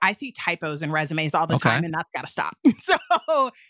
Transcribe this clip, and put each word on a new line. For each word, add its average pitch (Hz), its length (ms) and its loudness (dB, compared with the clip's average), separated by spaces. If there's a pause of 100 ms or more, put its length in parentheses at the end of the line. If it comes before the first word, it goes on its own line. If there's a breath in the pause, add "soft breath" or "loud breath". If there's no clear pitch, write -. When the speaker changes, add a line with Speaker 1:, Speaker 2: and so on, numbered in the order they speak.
Speaker 1:
I 190 120 2
see 254 180 -12
typos 160 500 -6
in 151 100 -4
resumes 156 440 0
all 165 100 4
the 151 80 0
Speaker 2:
Okay. 135 160 2
Speaker 1:
time, 127 140 2
and 165 100 -4
that's 165 220 -6
gotta 127 120 -6
stop. - 380 -6
<laughs> 269 140 8
So 320 720 0 (180 soft breath)